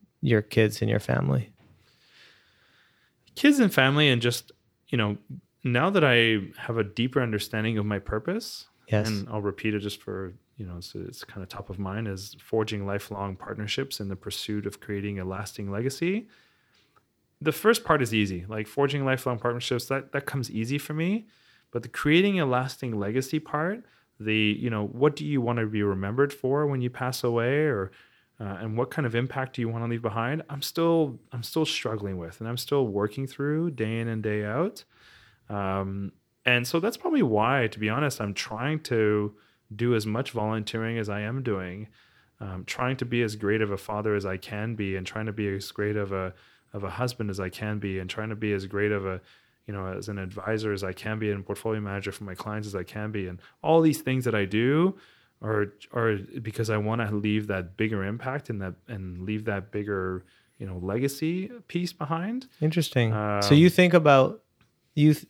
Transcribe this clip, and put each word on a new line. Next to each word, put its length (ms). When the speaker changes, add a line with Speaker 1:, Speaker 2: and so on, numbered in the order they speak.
Speaker 1:
your 220
kids 400
and 80
your 100
family. 500
Speaker 2:
Kids 220
and 140
family 380
and 100
just, 320
you 100
know, 180
now 260
that 160
I 360
have 180
a 80
deeper 380
understanding 560
of 80
my 120
purpose, 680
Speaker 1:
Yes. 200
Speaker 2:
and 200
I'll 120
repeat 320
it 80
just 220
for, 320
you 100
know, 140
so 200
it's 240
kinda 220
top 240
of 80
mind, 300
is 320
forging 440
lifelong 520
partnerships 640
in 80
the 80
pursuit 500
of 140
creating 380
a 60
lasting 460
legacy. 580
The 100
first 320
part 180
is 100
easy, 360
like, 180
forging 400
lifelong 320
partnerships, 480
that, 260
that 140
comes 240
easy 260
for 160
me. 340
But 120
the 60
creating 520
a 40
lasting 540
legacy 400
part, 460
the, 160
you 340
know, 180
what 300
do 80
you 160
wanna 260
be 160
remembered 500
for 340
when 160
you 80
pass 340
away, 360
or, 320
uh, 220
and 160
what 140
kind 160
of 80
impact 420
do 60
you 60
wanna 200
leave 140
behind? 480
I'm 120
still, 560
I'm 100
still 220
struggling 540
with, 220
and 80
I'm 100
still 280
working 400
through 440
day 300
in 80
and 140
day 220
out. 400
Um, 640
and 220
so 120
that's 200
probably 240
why, 460
to 100
be 100
honest, 320
I'm 140
trying 460
to 540
do 200
as 120
much 260
volunteering 680
as 100
I 120
am 220
doing, 460
um, 280
trying 320
to 80
be 160
as 140
great 260
of 80
a 80
father 360
as 120
I 100
can 380
be, 220
and 100
trying 200
to 60
be 160
as 240
great 240
of 160
a, 220
of 120
a 60
husband 400
as 100
I 80
can 320
be, 180
and 100
trying 200
to 80
be 160
as 140
great 260
of 120
a, 160
you 80
know, 120
as 220
an 100
advisor 540
as 120
I 80
can 260
be, 140
and 120
portfolio 360
manager 320
for 100
my 140
clients 320
as 80
I 80
can 260
be. 160
And 140
all 200
these 200
things 240
that 100
I 100
do 520
are, 300
are 240
because 280
I 60
wanna 340
leave 380
that 280
bigger 280
impact 460
and 120
that, 120
and 360
leave 240
that 260
bigger, 520
you 80
know, 120
legacy 720
piece 260
behind. 540
Speaker 1:
Interesting. 520
Speaker 2:
Um, 300
Speaker 1:
So 120
you 140
think 260
about, 480
you 200
th-, 160